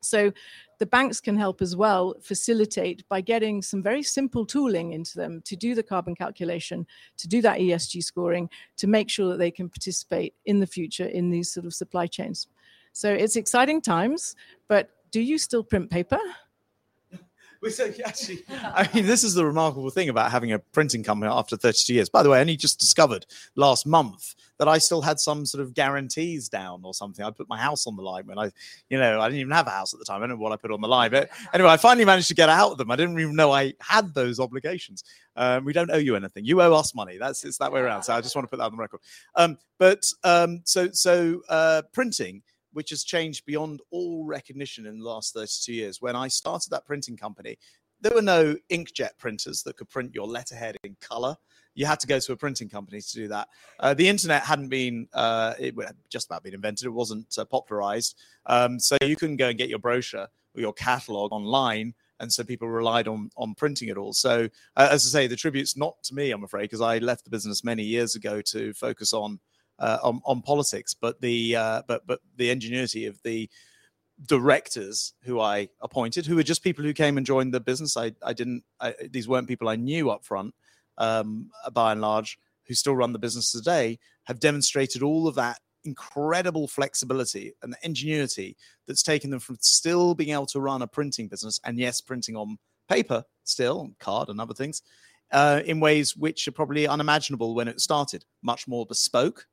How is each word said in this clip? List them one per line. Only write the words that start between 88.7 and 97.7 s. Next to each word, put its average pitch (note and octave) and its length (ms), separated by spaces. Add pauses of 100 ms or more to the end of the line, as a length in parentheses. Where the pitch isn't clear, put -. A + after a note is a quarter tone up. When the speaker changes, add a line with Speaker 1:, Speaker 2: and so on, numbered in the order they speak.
Speaker 2:
that's - 160
taken D3+ 260
them C3+ 80
from A#2+ 220
still F3 560
being D3+ 140
able C#3+ 160
to - 120
run C3+ 240
a A#2 60
printing C3+ 400
business, G#2+ 340
and A#2 160
yes, B2 220
printing A#2+ 340
on G#2+ 240 (300)
paper F#3 340 (220)
still, C#3 560
card G#2 280
and G#2 120
other A2+ 140
things, C#3+ 280 (480)
uh, C#3+ 340
in D#3+ 140
ways D3+ 380
which D#3 320
are C3+ 40
probably D3 360
unimaginable C#3+ 640
when A#2 140
it A#2 120